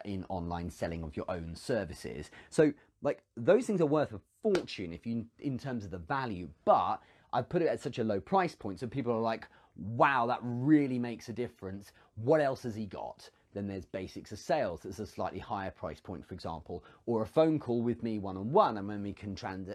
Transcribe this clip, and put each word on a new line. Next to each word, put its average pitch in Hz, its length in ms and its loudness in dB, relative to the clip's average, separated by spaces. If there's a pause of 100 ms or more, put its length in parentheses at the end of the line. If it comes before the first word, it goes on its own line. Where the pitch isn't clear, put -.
in 98 240 -4
online 85 420 -2
selling 82 340 -6
of 78 120 -8
your - 120 -4
own 85 260 -6
services. 80 760 -4 (200)
So, 156 220 6 (300)
like, 143 200 0 (140)
those 180 300 6
things 196 140 2
are 165 60 6
worth 143 260 2
a 101 80 -10 (220)
fortune 131 500 0
if 85 140 -10
you, 117 200 -2 (120)
in 131 200 -4
terms 123 260 -6
of 87 80 -10
the 92 60 -8
value, 101 500 -4 (160)
but 107 360 6 (320)
I 127 100 2
put 170 200 0
it 160 40 4
at 117 140 0
such 127 180 -6
a 120 60 2
low 104 160 2
price 185 340 2
point, 95 240 -8
so 131 80 -6
people 120 260 -2
are 113 80 0
like, 113 280 -2 (280)
"Wow, 123 500 4
that 120 140 0
really 127 600 4
makes 120 280 -6
a 117 40 -8
difference. 101 580 -8 (240)
What 135 260 4
else 135 220 0
has 113 140 -6
he 110 100 -4
got?" 60 420 -12 (240)
Then 101 140 -4
there's 98 180 -6
Basics - 460 -10
of 107 80 -10
Sales. 113 440 0
That's 95 180 -10
a 104 60 -4
slightly 92 340 -4
higher 98 320 -4
price 78 260 -8
point, 87 260 -10
for - 80 -14
example, 87 520 -8 (220)
or 113 160 2
a 104 40 0
phone 160 320 6
call 120 240 0
with 117 220 0
me 110 160 -2
one-on-one, 107 580 2
and 98 80 -6
when 104 160 -6
we 101 100 -4
can 101 220 -10
trans-, 95 400 -8